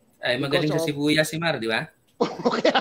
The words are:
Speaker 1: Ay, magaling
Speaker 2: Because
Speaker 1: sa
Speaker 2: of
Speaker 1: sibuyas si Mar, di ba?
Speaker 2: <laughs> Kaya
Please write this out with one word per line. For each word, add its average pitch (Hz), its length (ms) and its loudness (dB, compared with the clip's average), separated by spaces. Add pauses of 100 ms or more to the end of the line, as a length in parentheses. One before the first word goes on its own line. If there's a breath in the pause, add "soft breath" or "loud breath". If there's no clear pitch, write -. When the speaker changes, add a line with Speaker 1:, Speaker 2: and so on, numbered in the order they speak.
(160)
Speaker 1:
Ay, - 240 -2
magaling 147 320 0
Speaker 2:
Because 151 80 0
Speaker 1:
sa 165 80 -2
Speaker 2:
of - 0 -
Speaker 1:
sibuyas 151 400 2
si 160 80 -6
Mar, 160 240 -2
di 113 80 -4
ba? 113 160 -2 (320)
Speaker 2:
<laughs> - 380 -2
Kaya - 260 2